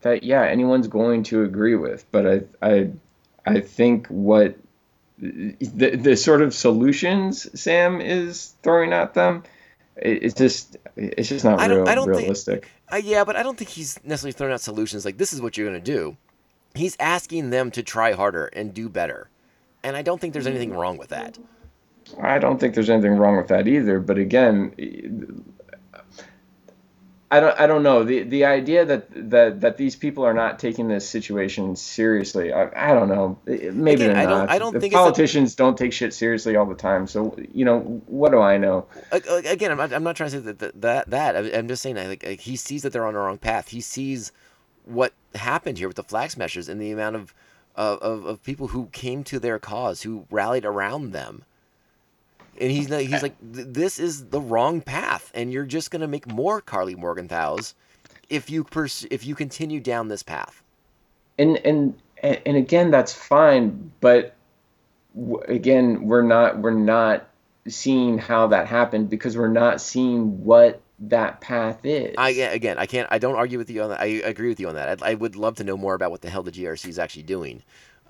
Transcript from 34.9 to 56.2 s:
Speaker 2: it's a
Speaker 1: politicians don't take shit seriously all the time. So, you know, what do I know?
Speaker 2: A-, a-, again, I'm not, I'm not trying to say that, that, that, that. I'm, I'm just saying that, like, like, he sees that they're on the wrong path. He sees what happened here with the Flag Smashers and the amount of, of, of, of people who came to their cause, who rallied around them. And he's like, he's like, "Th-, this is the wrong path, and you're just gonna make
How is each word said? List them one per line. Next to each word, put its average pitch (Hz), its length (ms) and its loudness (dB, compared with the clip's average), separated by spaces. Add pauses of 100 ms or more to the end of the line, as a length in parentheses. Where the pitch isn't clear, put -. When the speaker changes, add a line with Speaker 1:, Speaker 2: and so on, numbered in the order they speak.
Speaker 2:
it's 185 60 6
a 185 40 8
Speaker 1:
politicians 147 520 4
don't 131 220 4
take 123 160 -2
shit 113 220 -4
seriously 113 420 0
all 104 80 6
the 95 100 -4
time. 95 320 -2
So, 107 300 -4 (160)
you 127 140 0
know, 117 140 4 (260)
what 143 240 2
do 123 100 6
I 101 160 6
know? 95 300 0 (240)
Speaker 2:
A-, - 180 0
a-, 175 240 -2
again, 196 180 -2
I'm 143 80 -4
not, 147 140 -4
I'm 156 120 -4
not 165 120 -4
trying 151 140 -6
to 143 60 -8
say 135 60 -10
that, 107 180 -12
that, 101 200 -10
that, 117 300 -2
that. 127 260 -2
I'm, 104 180 -4
I'm 113 140 -4
just 127 140 -8
saying 131 140 -8
that, 95 120 -8
like, 95 160 -10
like, 95 160 -10
he 127 160 -10
sees 143 260 -10
that 135 100 -6
they're 113 140 -4
on 107 80 -4
the 104 60 -4
wrong 98 180 -4
path. 113 300 -4
He 117 140 -14
sees 131 500 -10 (540)
what 120 260 -2 (220)
happened 123 420 -6
here 90 120 -6
with 90 100 -10
the 101 40 -10
Flag 123 280 -6
Smashers 87 400 -10
and 104 100 -10
the 107 100 -8
amount 107 260 -6
of, 98 180 -16 (420)
of, 104 220 -2
of, 110 260 -6
of 101 180 -10
people 139 260 -10
who 123 240 -8
came 127 320 -10
to 139 140 -10
their 113 200 -4
cause, 104 420 -6
who 110 300 -12
rallied 107 340 -2
around 104 480 -4
them. 60 320 -14 (1160)
And 127 120 -2
he's 143 180 -4
like, 143 160 -2
he's 131 160 -4
like, 139 140 -8 (180)
"Th-, 127 160 -16
this 160 300 -4
is 147 300 -8
the 143 100 -4
wrong 131 400 0
path, - 520 -8
and 120 200 -6
you're 139 140 -6
just 151 260 -8
gonna 160 160 -6
make 147 180 -8